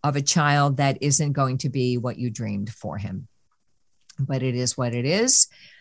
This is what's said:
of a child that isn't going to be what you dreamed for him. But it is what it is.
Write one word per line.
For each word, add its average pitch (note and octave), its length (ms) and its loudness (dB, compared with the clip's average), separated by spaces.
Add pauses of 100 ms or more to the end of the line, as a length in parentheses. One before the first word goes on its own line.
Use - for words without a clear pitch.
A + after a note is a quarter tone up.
of C#3+ 120 0
a C#3+ 60 0
child C#3+ 560 4
that C#3 240 2
isn't C#3+ 320 2
going C3+ 240 0
to C3+ 120 -2
be B2 280 0
what A#2+ 220 -4
you B2 100 -2
dreamed G#2 400 -6
for - 300 -10
him. G#2+ 280 -10 (920)
But C3+ 240 -2
it B2+ 100 -2
is B2+ 240 -2
what A#2+ 160 -2
it A#2+ 100 -4
is. G#3 440 4 (340)